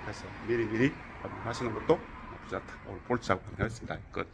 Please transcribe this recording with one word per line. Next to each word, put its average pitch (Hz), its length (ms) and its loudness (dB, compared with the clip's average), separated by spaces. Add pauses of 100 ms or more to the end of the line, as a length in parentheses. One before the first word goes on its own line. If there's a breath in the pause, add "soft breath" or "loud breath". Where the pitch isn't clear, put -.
그래서 107 220 -6 (220)
미리미리 117 460 6 (500)
하시는 117 300 -2
것도 151 260 6 (320)
나쁘지 - 240 -8
않다. - 180 -4 (140)
오늘 104 140 -6
볼트 120 220 2
작업 95 200 4 (160)
하겠습니다. 110 380 0 (140)
끝. - 220 -2